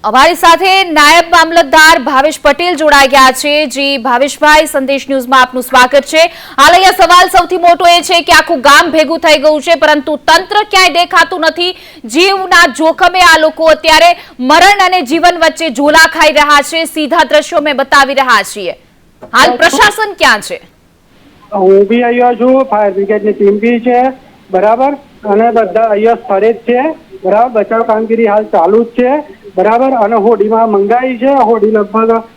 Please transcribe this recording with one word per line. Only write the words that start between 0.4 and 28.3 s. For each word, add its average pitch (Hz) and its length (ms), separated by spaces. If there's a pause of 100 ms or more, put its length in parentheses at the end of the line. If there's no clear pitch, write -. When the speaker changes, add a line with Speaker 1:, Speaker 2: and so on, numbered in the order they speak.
Speaker 1:
નાયબ 311 400
મામલતદાર 330 720
ભાવેશ 277 440
પટેલ 349 320
જોડાઈ 285 320
ગયા 262 240
છે. 294 360
જી 277 320
ભાવેશભાઈ, 285 680
સંદેશ 269 420
ન્યૂઝમાં 262 340
આપનું 254 200
સ્વાગત 254 380
છે. 320 320 (280)
હાલ 311 120
અહીંયા 370 180
સવાલ 359 380
સૌથી 359 280
મોટો 339 300
એ 349 140
છે 349 200
કે 339 120
આખું 320 280
ગામ 294 300
ભેગું 311 280
થઈ 311 200
ગયું 302 240
છે, 339 120
પરંતુ 302 420
તંત્ર 370 400 (140)
ક્યાંય 370 180
દેખાતું 349 520
નથી. 339 360 (280)
જીવના 359 600
જોખમે 330 540
આ 330 180
લોકો 311 260
અત્યારે 320 560 (200)
મરણ 349 400
અને 370 220
જીવન 330 360
વચ્ચે 320 300
ઝોલા 302 380
ખાઈ 311 260
રહ્યા 285 300
છે. 330 220
સીધા 311 400
દ્રશ્યો 294 360
મેં 294 160
બતાવી 277 380
રહ્યા 247 280
છીએ. 185 300 (500)
હાલ 247 340
પ્રશાસન 415 640
ક્યાં 247 220
છે? - 200 (960)
Speaker 2:
હું 196 320
બી 240 160
અહીંયા 240 320
છું, 262 300
ફાયર 208 280
બ્રિગેડની 202 400
ટીમ 202 260
બી 233 220
છે, 247 220 (480)
બરાબર, 226 420 (360)
અને 220 220
બધા 220 320
અહીંયા 220 320
સ્થળે 202 380
જ 220 40
છે, 247 260 (420)
બરાબર. 214 380
બચાવ 226 200
કામગીરી 226 440
હાલ 214 180